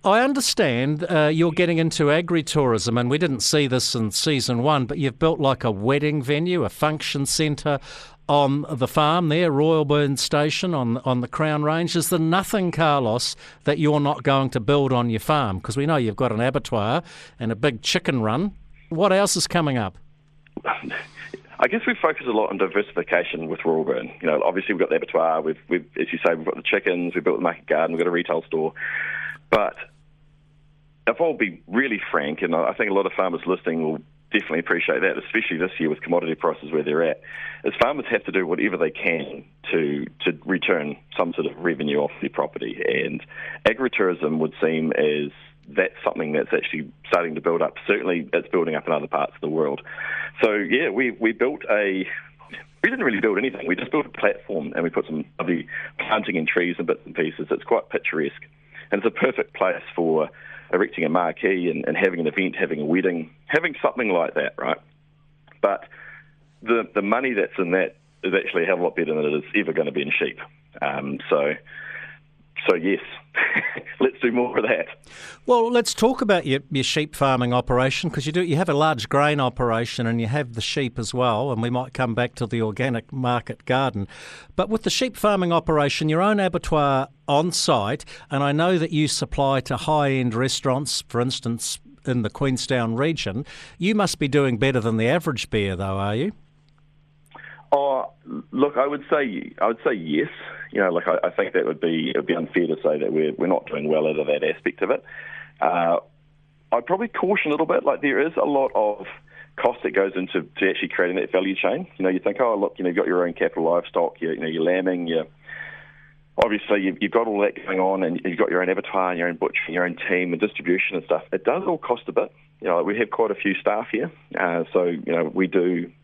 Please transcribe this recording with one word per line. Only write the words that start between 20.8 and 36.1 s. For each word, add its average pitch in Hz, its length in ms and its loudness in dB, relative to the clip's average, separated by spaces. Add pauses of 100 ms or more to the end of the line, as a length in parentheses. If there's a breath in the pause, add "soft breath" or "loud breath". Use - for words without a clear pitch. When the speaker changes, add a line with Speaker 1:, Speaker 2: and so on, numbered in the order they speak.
Speaker 2:
I - 40 4
guess 220 180 0
we've 240 160 0
focused 151 260 0
a 120 40 -2
lot 107 180 2
on 98 80 -4
diversification 87 920 0
with 80 160 -6
Royal 78 200 2
Burn. 62 360 -2
You - 80 -2
know, 78 160 2
obviously 95 300 0
we've 85 60 -2
got 87 100 2
the 78 60 2
abattoir, 82 460 2
we've, 78 180 -4 (100)
we've, 85 160 -2 (100)
as 80 160 -2
you 85 140 -4
say, 85 80 6
we've 80 100 -4
got 92 120 -2
the - 80 -12
chickens, 90 500 0
we've 87 100 -2
built 78 140 2
the - 60 -2
market 85 240 -2
garden, 80 280 2
we've 82 80 0
got 85 60 2
a - 20 0
retail 85 360 -2
store. 80 260 -2 (800 loud breath)
But 104 240 2 (1300)
if - 140 0
I'll 165 160 2
be 98 300 -2
really 113 340 -2 (100)
frank, 76 300 -2
and 82 140 0
I, 82 140 2
I 95 40 -4
think 110 160 -2
a 98 60 0
lot 98 100 2
of 90 80 -4
farmers 90 320 0
listening 85 380 -2
will 78 160 -2 (320)
definitely - 280 0
appreciate - 420 0
that, - 160 0
especially - 400 -4
this 90 220 -2
year 78 100 0
with 76 120 -4
commodity 82 320 0